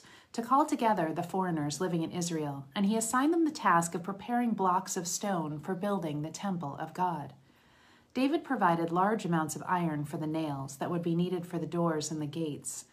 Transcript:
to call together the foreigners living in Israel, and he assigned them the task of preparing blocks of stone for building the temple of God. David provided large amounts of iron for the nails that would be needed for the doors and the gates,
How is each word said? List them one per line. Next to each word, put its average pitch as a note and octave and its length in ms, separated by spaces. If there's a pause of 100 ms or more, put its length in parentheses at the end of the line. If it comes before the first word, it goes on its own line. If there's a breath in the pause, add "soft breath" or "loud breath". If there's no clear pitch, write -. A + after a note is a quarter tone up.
(320 loud breath)
to A#3 100
call C4+ 240
together G#3+ 480
the E3+ 80
foreigners E3+ 600
living F3 200
in D#3+ 120
Israel, D#3 500 (100)
and G3+ 120
he G#3+ 100
assigned B3+ 380
them E4+ 100
the D4+ 80
task E3+ 420
of F3 100
preparing A#3+ 480
blocks F#3 440
of F3 100
stone E3 540
for F#3 160
building E3+ 460
the D#3 80
temple E3+ 500
of D#3+ 140
God. D#3+ 400 (800 soft breath)
David C#4 320
provided E3+ 440
large G3 360
amounts D#3+ 320
of C#3+ 100
iron D#3+ 380
for D3 100
the D#3 120
nails D3+ 500
that - 120
would E3+ 140
be E3+ 100
needed F3+ 320
for E3+ 140
the D#3+ 60
doors D#3+ 440
and D#3 120
the D3+ 40
gates, D3+ 680